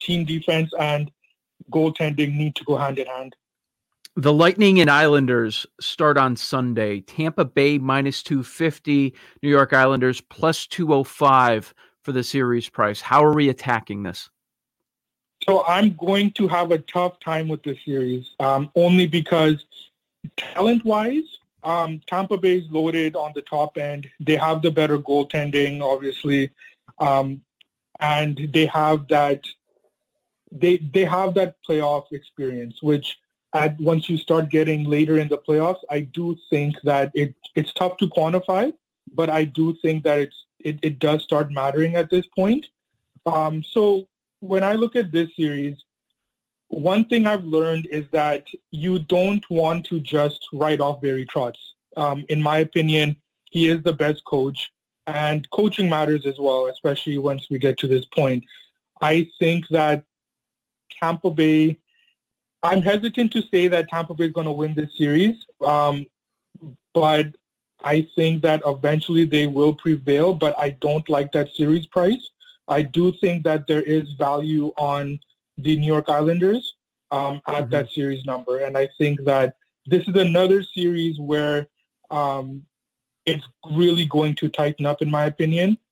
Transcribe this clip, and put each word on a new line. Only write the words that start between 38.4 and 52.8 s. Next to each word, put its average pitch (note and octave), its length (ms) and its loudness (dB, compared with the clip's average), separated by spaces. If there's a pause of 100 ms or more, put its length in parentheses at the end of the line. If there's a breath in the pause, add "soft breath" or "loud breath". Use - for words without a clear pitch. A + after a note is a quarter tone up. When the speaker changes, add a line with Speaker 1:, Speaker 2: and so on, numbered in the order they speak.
Speaker 1:
but D#3+ 180 0
I D#3 140 2
do D#3+ 380 -2
think D#3+ 220 0
that D3 160 2
it's, C#3+ 160 -4 (240)
it, D3+ 220 -8
it D3+ 160 -4
does D3+ 240 0
start D3 280 -2
mattering C#3+ 460 -2
at E3 140 -2
this F3+ 240 0
point. A3 320 0 (580)
Um, D#3 380 -2
so G3+ 440 0 (340)
when F#3+ 220 -2
I G3+ 120 0
look A3+ 200 -2
at A3 160 -2
this E3 260 -2
series, C#3+ 400 -4 (920)
one F#3 360 0
thing A3+ 220 2
I've G#3 180 0
learned D#3+ 420 -2
is D3+ 240 -6
that D3 340 -2 (280)
you F3+ 260 -2
don't F#3 500 0
want E3 380 0
to E3+ 140 -4
just D3 520 -2
write D3+ 280 0
off C#3+ 200 -2
Barry C3 240 -4
Trotz. B2 300 -4 (420)
Um, D3 320 -4
in D#3 140 0
my D3+ 160 2
opinion, D#3 580 2 (280)